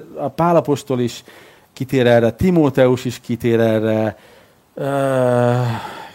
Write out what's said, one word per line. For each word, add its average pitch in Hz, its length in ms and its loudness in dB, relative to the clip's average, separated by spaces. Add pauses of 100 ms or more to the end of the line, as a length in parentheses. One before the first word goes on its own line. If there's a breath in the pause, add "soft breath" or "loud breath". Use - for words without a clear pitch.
(140)
a 143 140 -6
Pál 170 260 0
apostol 135 440 0
is 120 240 -6 (500 loud breath)
kitér 127 340 0
erre, 117 240 4
Timóteus 139 760 2
is 120 140 -8
kitér 117 400 -2
erre, 110 580 0 (560 soft breath)
ö, 127 880 0 (540 loud breath)